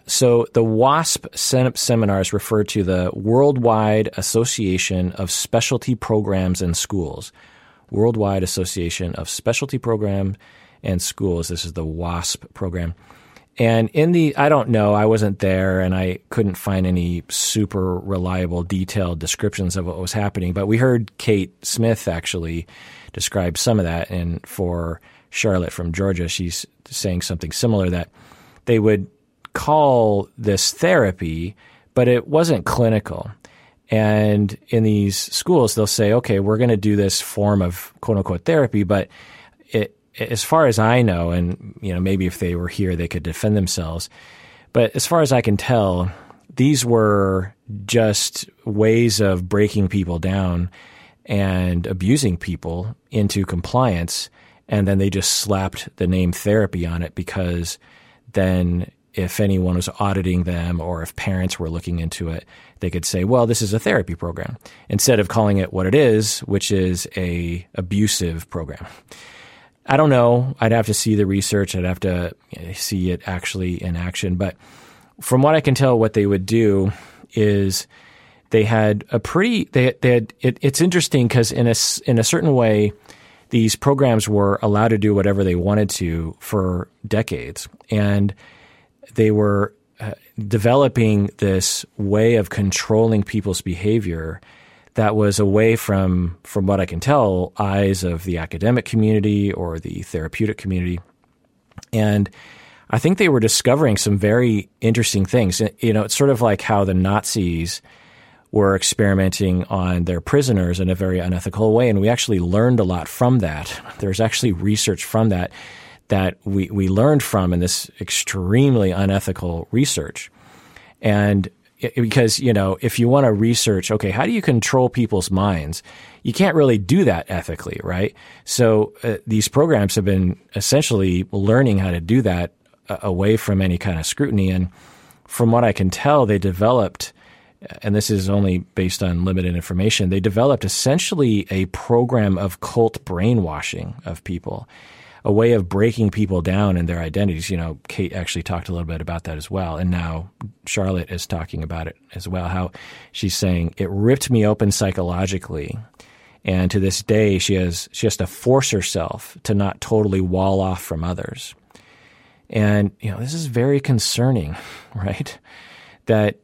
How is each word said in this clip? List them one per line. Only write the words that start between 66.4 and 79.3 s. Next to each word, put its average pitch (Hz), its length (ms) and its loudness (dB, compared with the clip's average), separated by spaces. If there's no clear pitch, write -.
is 92 440 0
a 87 500 -4
abusive 92 760 -2
program. 76 380 -10
I 139 120 2
don't 151 120 6
know. 123 500 4
I'd 113 120 2
have 113 160 2
to 107 80 0
see - 180 0
the 104 140 2
research. 98 480 0
I'd 92 80 -2
have 90 160 -4
to 87 340 -2
see 90 380 -4
it 87 160 -4
actually 90 560 -4
in 87 120 -4
action. 90 400 -4
But 92 200 -4
from 131 220 2
what 151 100 4
I 156 80 2
can 131 140 2
tell, 127 240 4
what 110 140 2
they 101 120 2
would 98 220 0
do 101 440 2
is 101 520 0
they 110 140 4
had 107 480 2
a 117 80 0
pretty, 208 540 0